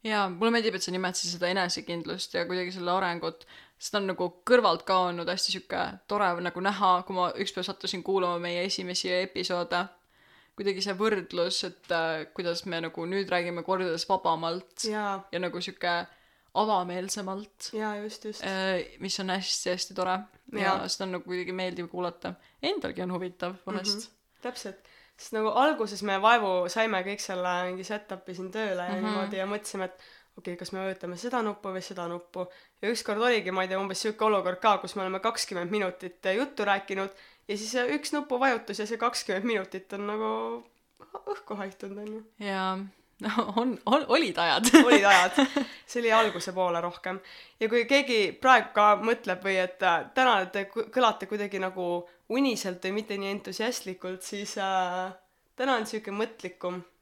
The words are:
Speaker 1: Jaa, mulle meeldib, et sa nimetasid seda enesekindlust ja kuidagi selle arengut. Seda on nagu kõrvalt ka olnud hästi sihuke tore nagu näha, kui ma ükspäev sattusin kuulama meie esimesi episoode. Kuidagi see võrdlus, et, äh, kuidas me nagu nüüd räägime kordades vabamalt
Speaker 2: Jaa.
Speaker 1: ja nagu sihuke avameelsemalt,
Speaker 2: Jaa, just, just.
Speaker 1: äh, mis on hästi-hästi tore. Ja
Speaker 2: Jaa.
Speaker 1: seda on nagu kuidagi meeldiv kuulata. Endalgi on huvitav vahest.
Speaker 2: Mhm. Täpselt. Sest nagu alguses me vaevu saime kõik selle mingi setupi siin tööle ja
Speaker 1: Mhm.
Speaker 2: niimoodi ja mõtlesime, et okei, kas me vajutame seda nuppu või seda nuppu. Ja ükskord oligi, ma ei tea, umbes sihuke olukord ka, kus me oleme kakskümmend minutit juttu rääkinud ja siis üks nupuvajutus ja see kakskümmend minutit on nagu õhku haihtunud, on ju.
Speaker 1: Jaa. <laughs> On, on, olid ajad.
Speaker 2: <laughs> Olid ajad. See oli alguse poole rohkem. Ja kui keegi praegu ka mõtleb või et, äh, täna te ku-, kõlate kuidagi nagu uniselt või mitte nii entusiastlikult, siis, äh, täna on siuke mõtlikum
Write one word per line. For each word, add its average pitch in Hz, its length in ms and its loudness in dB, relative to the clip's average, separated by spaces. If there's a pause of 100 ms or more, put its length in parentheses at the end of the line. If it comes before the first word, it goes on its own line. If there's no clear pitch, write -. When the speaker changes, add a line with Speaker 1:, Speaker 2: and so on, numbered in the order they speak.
Speaker 1:
Jaa, 214 260 2
mulle 190 220 2
meeldib, 226 240 2
et 185 80 -2
sa 180 80 -4
nimetasid 180 460 -2
seda 175 100 0
enesekindlust 175 840 -2
ja 175 120 0
kuidagi 180 300 -4
selle 175 160 -2
arengut. 170 540 -2 (340)
Seda - 220 -2
on 190 100 -2
nagu 180 140 0 (200)
kõrvalt 214 380 6
ka 190 160 2
olnud 175 280 0
hästi 185 260 0
sihuke 180 300 -4 (240)
tore 208 200 2 (140)
nagu 175 180 -4
näha, 196 300 2 (180)
kui 190 80 -6
ma 180 160 2
ükspäev 190 320 -4
sattusin 185 400 -6
kuulama 180 360 2
meie 175 260 -2
esimesi 185 460 -4
episoode. 180 680 -2 (760)
Kuidagi 196 260 -2
see 196 100 -2
võrdlus, 185 680 0
et, 175 260 -10
äh, 160 440 0
kuidas 170 320 -4
me 165 160 -4
nagu 165 240 -6
nüüd 185 260 -2
räägime 175 320 -2
kordades 180 460 0
vabamalt 170 760 -2
Speaker 2:
Jaa. 208 460 -2
Speaker 1:
ja 175 80 -4
nagu 175 220 -4
sihuke 180 320 -2 (600)
avameelsemalt, 190 1160 -2
Speaker 2:
Jaa, 214 240 -4
just, 214 280 -10
just. 214 180 -8
Speaker 1:
äh, 190 400 0 (160)
mis 190 200 -4
on 190 100 -2
hästi-hästi 185 640 -2
tore. 185 240 0 (320)
Ja 214 100 -6
Speaker 2:
Jaa. 190 260 2
Speaker 1:
seda 196 200 -4
on 185 40 -6
nagu 180 140 -6
kuidagi 180 280 -4
meeldiv 180 360 -4
kuulata. 175 440 -6 (280)
Endalgi 349 400 -2
on 180 100 -4
huvitav 180 440 -6 (100)
vahest. 196 320 -4 (120)
Speaker 2:
Mhm. - 320 -20
Täpselt. 220 420 -10 (340)
Sest - 160 -14
nagu 214 140 0
alguses 220 560 2
me 202 180 0
vaevu 202 480 6
saime 220 360 0
kõik 202 160 -6
selle 180 300 -2 (160)
mingi 185 160 -6
setupi 190 520 -10
siin 185 160 -10
tööle 202 380 -2
ja 196 60 -2
Speaker 1:
Mhm. 196 100 -2
Speaker 2:
niimoodi 196 320 -2
ja 190 80 -2
mõtlesime, 202 400 -4
et 185 140 -12 (380)
okei, 180 200 -8
kas 175 140 -10
me 190 80 -6
vajutame 185 380 -6
seda 240 240 -2
nuppu 202 280 -4
või 185 120 -6
seda 180 260 -8
nuppu. 175 400 -8 (340)
Ja 202 80 -2
ükskord 220 320 -2
oligi, 220 300 2
ma 185 100 0
ei 185 60 0
tea, 190 120 -2
umbes 190 220 -4
sihuke 214 240 0
olukord 185 340 2
ka, 208 180 6
kus 185 180 -8
me 202 80 -4
oleme 185 160 -2
kakskümmend 180 520 -2
minutit 185 540 -4 (100)
juttu 262 300 -2
rääkinud 196 440 0 (380)
ja 208 100 -4
siis 220 180 -8
üks 269 380 0
nupuvajutus 254 680 0
ja 208 80 -4
see 226 100 -4
kakskümmend 220 480 -2
minutit 190 480 -4
on 202 140 -6
nagu 220 580 -4 (600)
õhku 208 280 -8
haihtunud, 196 420 -10
on 214 160 -10
ju. 220 100 -12 (160)
Speaker 1:
Jaa. 190 380 -2 (420)
<laughs> 220 340 -2
On, 233 160 2 (140)
on, 220 240 4
olid 262 300 2
ajad. - 280 4 (100)
Speaker 2:
<laughs> 294 100 12
Olid 247 200 8
ajad. 190 320 8 (440)
See - 200 -4
oli 233 100 4
alguse 208 400 4
poole 175 300 0
rohkem. 185 380 -6 (360)
Ja 220 140 0
kui 233 160 4
keegi 233 480 4
praegu 254 400 6
ka 208 220 6
mõtleb 208 480 -2
või 190 140 2
et, 185 260 0
äh, 170 180 6 (100)
täna 254 220 6 (120)
te 196 200 -4
ku-, - 240 -6
kõlate 214 380 4
kuidagi 202 340 -4
nagu 185 240 -4 (440)
uniselt 214 540 0
või 190 80 -2
mitte 214 260 -4
nii 196 140 -4
entusiastlikult, 190 920 -6
siis, 202 340 -8
äh, 185 560 0 (440)
täna 262 200 2
on 220 80 -2
siuke 214 260 -6
mõtlikum 185 680 -6 (200)